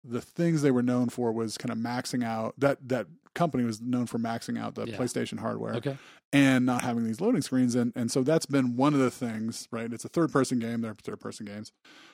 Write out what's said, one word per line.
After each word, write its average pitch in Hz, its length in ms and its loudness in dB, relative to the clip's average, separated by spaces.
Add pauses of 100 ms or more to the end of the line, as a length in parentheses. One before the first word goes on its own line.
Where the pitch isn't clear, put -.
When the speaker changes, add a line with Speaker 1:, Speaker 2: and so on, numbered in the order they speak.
Speaker 1:
the 120 160 -6
things 165 420 0
they 143 80 6
were 123 120 4
known 123 260 2
for 120 240 -2
was 113 260 -4
kinda 120 160 -4
maxing 120 480 -4
out, 110 360 -4
that, 139 300 0
that 123 200 -2 (260)
company 139 300 0
was 110 160 -2
known 123 260 0
for 117 140 -4
maxing 117 400 -4
out 110 160 -6
the 110 100 -6
Speaker 2:
Yeah. 110 100 -8
Speaker 1:
PlayStation 117 420 -4
hardware 113 360 -4
Speaker 2:
Okay. 135 220 -4 (360)
Speaker 1:
and 135 340 6
not 123 160 2
having 117 220 0
these 113 160 -2
loading 202 220 2
screens, 127 340 2
and, 120 180 0
and 117 160 -2
so 135 120 2
that's 156 220 2
been 131 320 0
one 139 160 4
of 143 80 2
the 127 100 4
things, 113 600 -6
right? 117 200 -6
It's 117 140 -10
a 117 40 -10
third 160 240 0
person 127 260 4
game, 117 240 -2
they're 110 180 -6
third 107 200 -8
person 107 260 -10
games, 104 240 -10 (440)